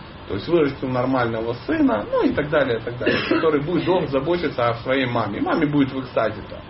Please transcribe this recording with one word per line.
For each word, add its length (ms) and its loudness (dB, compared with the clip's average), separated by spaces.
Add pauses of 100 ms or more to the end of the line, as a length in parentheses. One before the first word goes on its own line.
(280)
то 60 -4
есть 140 -6
вырастил 400 2
нормального 680 0 (120)
сына, 440 2
ну 140 2
и 80 4
так 180 -2
далее, 280 2
и 20 -4
так 180 -8
далее, 200 0 (100)
который 340 2
будет 220 0
долго 240 2
заботиться 600 0
о 60 2
своей 320 0
маме. 320 -2
И 40 0
маме 240 2
будет 260 2
в 80 -4
экстазе 500 -2
там. 200 -12